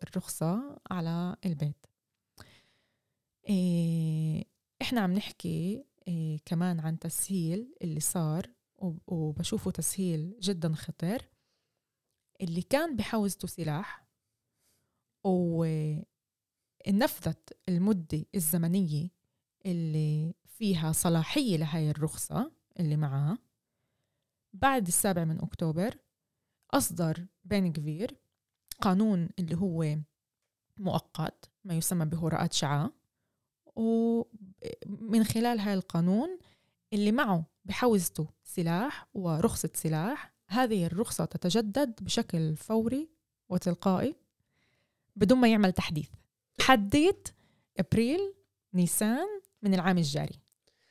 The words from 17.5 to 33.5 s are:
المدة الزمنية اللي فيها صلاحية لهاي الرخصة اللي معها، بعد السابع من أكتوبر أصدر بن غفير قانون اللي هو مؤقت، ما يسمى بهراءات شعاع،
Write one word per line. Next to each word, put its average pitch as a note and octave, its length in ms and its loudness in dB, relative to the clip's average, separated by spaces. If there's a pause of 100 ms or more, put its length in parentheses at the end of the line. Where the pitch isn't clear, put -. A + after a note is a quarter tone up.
المدة F3 560 0 (100)
الزمنية E3+ 720 0 (580)
اللي D#3 680 0 (100)
فيها E3+ 480 0
صلاحية E3+ 640 2
لهاي D#3 340 0
الرخصة D#3 640 -4 (280)
اللي D3+ 160 2
معها، D3 420 0 (1200)
بعد C4 240 4
السابع F3 380 0
من D#3+ 160 -2
أكتوبر F3 560 -2 (720)
أصدر E3+ 560 0 (180)
بن F#3 340 0
غفير D#3 380 -6 (640)
قانون F#3+ 480 2 (100)
اللي E3+ 180 -2
هو E3 400 0 (800)
مؤقت، - 720 -4 (140)
ما F3+ 100 -6
يسمى E3 300 0
بهراءات D#3+ 480 0
شعاع، D3 380 0 (840)